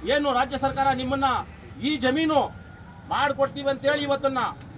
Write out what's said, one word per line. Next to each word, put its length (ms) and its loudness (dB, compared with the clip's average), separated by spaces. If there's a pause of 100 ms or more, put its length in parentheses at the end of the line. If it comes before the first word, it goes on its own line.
ಏನು 240 2
ರಾಜ್ಯ 260 0
ಸರ್ಕಾರ 360 0
ನಿಮ್ಮನ್ನ 300 0 (580)
ಈ 140 0
ಜಮೀನು 440 4 (680)
ಮಾಡ್ಕೊಡ್ತೀವಿ 640 0
ಅಂತೇಳಿ 320 2
ಇವತ್ತನ್ನ 360 0 (400)